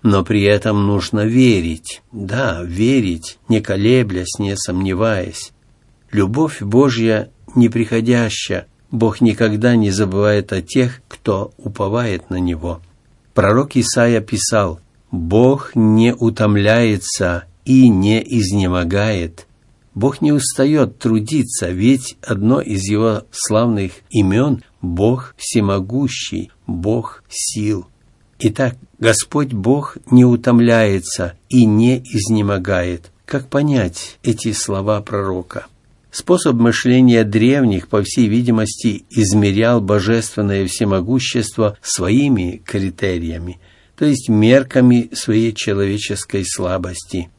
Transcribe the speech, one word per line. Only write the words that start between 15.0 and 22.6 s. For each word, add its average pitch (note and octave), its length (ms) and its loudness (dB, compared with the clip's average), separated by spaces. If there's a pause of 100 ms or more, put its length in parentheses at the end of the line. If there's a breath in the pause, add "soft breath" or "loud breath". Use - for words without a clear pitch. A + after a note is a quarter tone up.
«Бог A2 640 2
не A2+ 380 4
утомляется G#2+ 1300 0 (180)
и C3 240 6
не G#2+ 340 4
изнемогает». F#2+ 1200 -2 (500)
Бог C3+ 260 -2
не D3 100 2
устаёт C3+ 680 0
трудиться, A2+ 720 -2
ведь B2 500 0
одно A#2 400 0